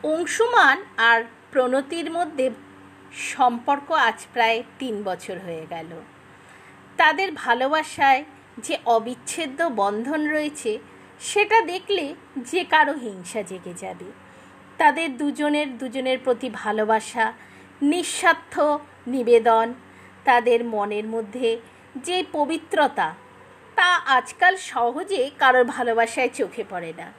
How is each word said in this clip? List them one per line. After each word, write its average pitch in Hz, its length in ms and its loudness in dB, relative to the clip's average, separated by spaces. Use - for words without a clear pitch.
অংশুমান 339 800 2
আর 226 260 4
প্রণতির 277 600 -2
মধ্যে 302 380 -2
সম্পর্ক 269 800 0
আজ 247 420 2
প্রায় 226 300 0
তিন 220 240 -6
বছর 185 360 -8
হয়ে 165 300 -12
গেল। 165 180 -12
তাদের 311 340 2
ভালোবাসায় 277 920 2
যে 294 280 -4
অবিচ্ছেদ্য 262 920 -2
বন্ধন 233 520 -2
রয়েছে, 294 520 -4
সেটা 415 420 2
দেখলে 349 540 -4
যে 320 260 -4
কারো 302 300 4
হিংসা 214 480 -8
জেগে 180 320 -12
যাবে। 185 320 -14
তাদের 294 400 2
দুজনের, 294 600 -2
দুজনের 262 460 -2
প্রতি 254 300 0
ভালোবাসা, 220 800 0
নিঃস্বার্থ 320 800 0
নিবেদন, 233 680 4
তাদের 240 420 4
মনের 208 420 -4
মধ্যে 226 520 -4
যে 349 340 -2
পবিত্রতা, 294 840 -2
তা 359 200 4
আজকাল 294 640 2
সহজে 277 800 -2
কারোর 254 240 6
ভালোবাসায় 233 680 0
চোখে - 360 -4
পড়ে 175 280 -10
না। 175 220 -16